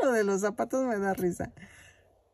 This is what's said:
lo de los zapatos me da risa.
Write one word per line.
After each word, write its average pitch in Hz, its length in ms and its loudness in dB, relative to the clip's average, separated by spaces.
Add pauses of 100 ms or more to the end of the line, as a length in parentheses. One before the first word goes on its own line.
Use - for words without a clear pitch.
lo 269 80 4
de 220 120 4
los 196 180 0
zapatos 233 440 -2
me 220 140 -2
da 196 140 0
risa. 180 380 -2 (840)